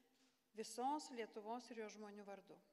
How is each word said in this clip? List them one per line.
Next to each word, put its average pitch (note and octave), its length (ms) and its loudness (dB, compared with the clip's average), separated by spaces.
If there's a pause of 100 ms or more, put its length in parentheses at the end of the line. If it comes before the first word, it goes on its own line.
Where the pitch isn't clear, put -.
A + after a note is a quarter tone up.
(540)
visos C4 560 4
Lietuvos A3+ 600 0
ir A3+ 140 0
jo G#3 80 -2
žmonių G#3 340 -6
vardu. F#3 300 -8 (160)